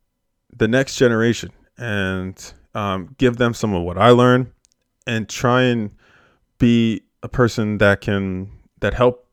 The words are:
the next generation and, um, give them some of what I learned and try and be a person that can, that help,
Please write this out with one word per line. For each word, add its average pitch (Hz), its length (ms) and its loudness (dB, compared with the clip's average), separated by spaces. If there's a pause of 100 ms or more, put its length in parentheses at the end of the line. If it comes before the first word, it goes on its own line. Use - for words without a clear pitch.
(560)
the 110 120 -2
next 131 280 0
generation 113 560 0 (260)
and, 95 760 -6 (200)
um, 95 440 -8
give 123 200 0
them 120 160 0
some 107 200 -4
of 87 100 -2
what 87 140 -8
I 113 140 6
learned 123 400 4 (540)
and 113 220 -6
try 127 360 0
and 117 280 -2 (640)
be 117 440 2 (200)
a - 80 -14
person 110 500 -2
that 101 220 2
can, 98 480 -4 (300)
that 101 140 -4
help, 123 400 0